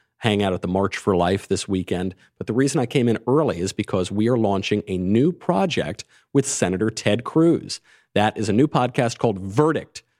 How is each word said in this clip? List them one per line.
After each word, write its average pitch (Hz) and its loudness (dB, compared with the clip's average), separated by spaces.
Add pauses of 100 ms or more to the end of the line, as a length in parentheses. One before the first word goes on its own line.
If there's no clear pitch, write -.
(180)
hang 104 0
out 95 0
at 90 -4
the 92 -4
March 95 0
for 98 2
Life 87 0
this - -2
weekend. 92 -4 (220)
But - -10
the 117 -4
reason 135 0
I 123 0
came 120 0
in 110 2 (100)
early 123 2
is 92 -4
because 95 -2
we 107 0
are 123 2
launching 101 0
a 92 -4
new 110 2
project 175 -2 (280)
with 139 2
Senator 92 0
Ted 107 0
Cruz. - 0 (320)
That 107 2
is 110 -2
a 98 2
new 131 4
podcast 123 0
called 107 0
Verdict 107 0 (160)